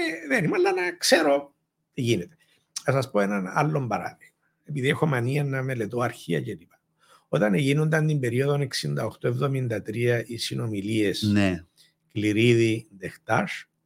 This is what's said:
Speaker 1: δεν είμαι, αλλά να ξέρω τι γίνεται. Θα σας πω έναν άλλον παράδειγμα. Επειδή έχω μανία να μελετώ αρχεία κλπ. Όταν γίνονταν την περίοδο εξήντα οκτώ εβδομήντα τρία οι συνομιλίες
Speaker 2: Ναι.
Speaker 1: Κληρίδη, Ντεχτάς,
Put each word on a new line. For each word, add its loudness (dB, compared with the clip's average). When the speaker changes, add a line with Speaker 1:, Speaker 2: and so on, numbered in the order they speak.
Speaker 1:
δεν 2
είμαι, 0
αλλά 4
να -2
ξέρω 2
τι -4
γίνεται. 0
Θα 0
σας -2
πω 2
έναν 0
άλλον 0
παράδειγμα. -8
Επειδή -4
έχω -2
μανία 0
να -4
μελετώ -4
αρχεία -2
κλπ. -10
Όταν 2
γίνονταν 2
την 0
περίοδο 0
εξήντα -4
οκτώ -6
εβδομήντα -2
τρία 0
οι -8
συνομιλίες -2
Speaker 2:
Ναι. 2
Speaker 1:
Κληρίδη, 2
Ντεχτάς, -4